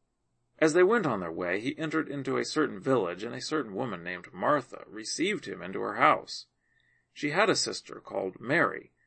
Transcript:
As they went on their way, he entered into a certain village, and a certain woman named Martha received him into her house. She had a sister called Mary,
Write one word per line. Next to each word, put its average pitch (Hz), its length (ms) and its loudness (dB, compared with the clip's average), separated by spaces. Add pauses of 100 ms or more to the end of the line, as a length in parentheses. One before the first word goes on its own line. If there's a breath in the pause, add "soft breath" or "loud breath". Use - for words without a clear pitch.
(580)
As 156 160 6
they 180 80 8
went 202 240 6
on 110 140 0
their 85 120 -4
way, 90 280 -2
he 123 180 -4
entered 156 300 -2
into 135 280 -4
a 120 80 0
certain 117 340 0
village, 95 440 0
and 120 120 -8
a 127 60 -8
certain 127 340 -4
woman 98 300 -4
named 87 300 -10
Martha 123 520 0
received 143 600 -4
him 92 160 -8
into 98 180 -6
her 104 140 -4
house. 131 520 2 (680)
She 147 160 -2
had 190 180 2
a 151 80 4
sister - 440 -6
called 98 380 -6
Mary, 120 540 0 (140)